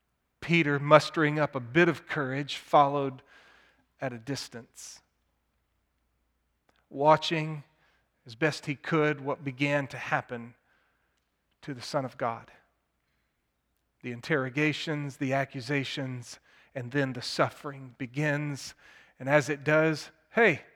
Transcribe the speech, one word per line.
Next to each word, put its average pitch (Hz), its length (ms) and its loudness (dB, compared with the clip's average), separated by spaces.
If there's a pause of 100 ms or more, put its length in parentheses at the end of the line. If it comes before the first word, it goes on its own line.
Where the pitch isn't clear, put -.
(420)
Peter, 151 380 2
mustering 147 600 6
up 143 160 -2
a 131 60 -4
bit 127 260 4
of 147 180 -2
courage, 139 520 -6
followed 139 680 4 (800)
at 135 100 -4
a 120 80 -12
distance, - 840 -12 (1900)
watching 156 720 2 (640)
as 117 100 -18
best 147 300 -2
he 147 100 -4
could 151 460 0
what 139 240 -6
began 139 420 0
to 131 100 -14
happen 120 580 -6 (1040)
to 147 120 -12
the 120 80 -12
Son 143 220 -2
of 127 140 -12
God. 117 340 -6 (1500)
The 127 100 -10
interrogations, 143 1080 -2
the 135 140 -2
accusations, 131 1080 -4 (340)
and 120 180 -8
then 135 220 0
the 123 80 -8
suffering 135 760 -4
begins. 143 800 -4 (420)
And 131 120 -6
as 147 180 6
it 143 160 -4
does, 156 480 2 (200)
"Hey, 202 340 4 (100)